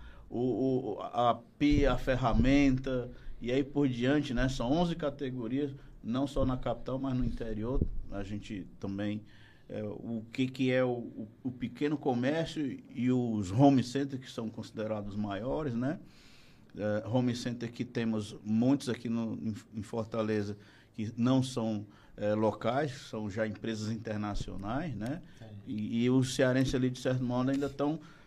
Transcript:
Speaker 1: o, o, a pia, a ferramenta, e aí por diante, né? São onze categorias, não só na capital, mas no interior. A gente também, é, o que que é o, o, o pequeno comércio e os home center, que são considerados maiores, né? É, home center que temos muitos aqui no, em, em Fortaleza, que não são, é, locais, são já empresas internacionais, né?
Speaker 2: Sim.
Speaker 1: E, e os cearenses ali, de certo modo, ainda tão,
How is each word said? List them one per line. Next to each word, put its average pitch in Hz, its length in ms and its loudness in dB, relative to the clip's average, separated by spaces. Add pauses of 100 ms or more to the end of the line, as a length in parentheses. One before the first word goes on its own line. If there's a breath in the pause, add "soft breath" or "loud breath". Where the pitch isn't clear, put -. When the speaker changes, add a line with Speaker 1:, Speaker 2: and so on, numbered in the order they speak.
(300 loud breath)
Speaker 1:
o, 107 80 -4 (580)
o, - 60 -8
a 120 360 2 (200)
pia, 143 340 6
a - 60 2
ferramenta, 127 1120 4 (320 loud breath)
e 113 80 -2
aí 135 140 2
por 143 240 2
diante, 131 440 2
né? 127 160 2
São 127 220 -2
onze 170 240 2
categorias, 131 800 -4 (280 loud breath)
não 131 260 -2
só 131 160 2
na 127 120 2
capital, 123 400 -4
mas 135 200 -2
no 127 80 0
interior. 113 560 -2 (320)
A 101 100 -4
gente 104 440 -6 (120)
também, 104 420 -4 (480 loud breath)
é, 104 140 -6
o 110 500 -6
que 131 140 0
que 131 240 0
é 127 140 4
o, 127 60 2
o, 120 380 -6 (160)
o 127 60 -2
pequeno 147 480 -2
comércio 135 800 0 (120)
e 120 200 0
os 113 400 2
home 131 320 8
center, 135 380 -4
que - 100 -14
são 113 180 -4
considerados 107 680 -6
maiores, 117 580 -2
né? 127 240 -2 (800 loud breath)
É, 104 320 -2
home 123 260 2
center 117 380 -6
que 127 120 -6
temos 113 600 -2
muitos 123 440 4
aqui 117 200 -4
no, 113 260 -4
em, 107 200 -4 (200)
em 110 80 -6
Fortaleza, 107 720 -2 (380 loud breath)
que 107 220 -4
não 127 260 4
são, 110 420 -4 (320 loud breath)
é, 104 180 2
locais, 113 580 2 (180)
são 107 180 -6
já 110 160 -2
empresas 107 460 -4
internacionais, 107 1040 -4
né? 120 260 -6 (180 loud breath)
Speaker 2:
Sim. 113 80 -16 (200 loud breath)
Speaker 1:
E, 113 380 -2
e 123 60 6
os 127 240 4
cearenses 131 420 4
ali, 127 140 2
de 127 100 -8
certo 127 240 0
modo, 123 260 0
ainda 139 180 0
tão, 147 300 -2 (280 loud breath)